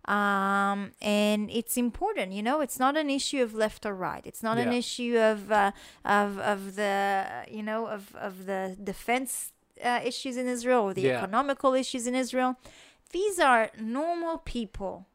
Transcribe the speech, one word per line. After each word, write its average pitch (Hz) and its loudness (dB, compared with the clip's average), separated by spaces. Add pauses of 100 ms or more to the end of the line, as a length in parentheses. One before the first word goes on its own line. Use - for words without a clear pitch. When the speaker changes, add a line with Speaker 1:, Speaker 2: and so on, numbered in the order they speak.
Speaker 1:
Um, 202 2 (100)
and 208 2
it's - -2
important, 247 -2
you 208 -6
know, 277 2
it's - -4
not 269 2
an 302 0
issue 269 0
of 220 -2
left 214 -2
or 208 -2
right. 175 -6
It's - -14
not 226 0
an 240 0
Speaker 2:
Yeah. 240 2
Speaker 1:
issue 240 0
of, 214 4
uh, 202 6 (320)
of, 202 2
of 196 -2
the, 196 0
you 214 -10
know, 220 -2
of, 202 -10
of 190 -10
the 190 -4
defense, 240 -4 (320)
uh, 240 0
issues 254 -4
in 254 -2
Israel 247 2
or 190 0
the 190 -2
Speaker 2:
Yeah. 127 4
Speaker 1:
economical 262 2
issues 247 -2
in 247 0
Israel. 254 0 (540)
These 370 0
are 247 6 (100)
normal 330 -2
people 196 -8